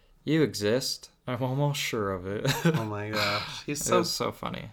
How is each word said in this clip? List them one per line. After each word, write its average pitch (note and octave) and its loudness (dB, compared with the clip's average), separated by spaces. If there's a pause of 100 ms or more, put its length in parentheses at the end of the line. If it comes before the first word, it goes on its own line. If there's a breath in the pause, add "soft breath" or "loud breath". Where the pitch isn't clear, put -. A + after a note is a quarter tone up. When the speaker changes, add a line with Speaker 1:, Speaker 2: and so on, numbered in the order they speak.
(220)
Speaker 1:
"You D#3 4
exist. G#2 0 (180)
I'm B2 -4
almost C#3+ 0
sure G#2+ 0
of F2+ -4
it." G2+ -2 (180)
<laughs> - - (140)
Speaker 2:
Oh A2 -2
my G#2 -4
gosh. G#2 -2
He's C#3+ -4
Speaker 1:
It - -4
Speaker 2:
so - 4
Speaker 1:
was F3 2
so A#2 -2
funny. - -8